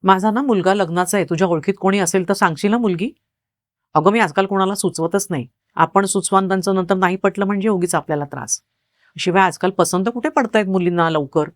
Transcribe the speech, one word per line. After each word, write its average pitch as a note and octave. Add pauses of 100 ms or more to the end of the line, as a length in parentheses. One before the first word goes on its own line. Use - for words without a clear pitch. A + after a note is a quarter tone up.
"माझा F#3+
ना A3+
मुलगा G3
लग्नाचा F3+
आहे, F3+
तुझ्या F3+
ओळखीत E3+
कोणी F#3+
असेल F#3
तर G3
सांगशील F#3+
ना A3+
मुलगी?" G#3 (840)
अगं, D#3
मी A#3
आजकाल F#3+
कोणाला G3
सुचवतच F#3
नाही. C3 (280)
आपण E3
सुचवान F#3+
त्यांचं F#3+
नंतर F#3
नाही F#3
पटलं G3
म्हणजे G3
उगीच F3+
आपल्याला D3
त्रास. C#3 (580)
शिवाय F#3
आजकाल F#3
पसंत F#3 (100)
कुठे B3
पडतायत A3+
मुलींना F3+
लवकर? D3+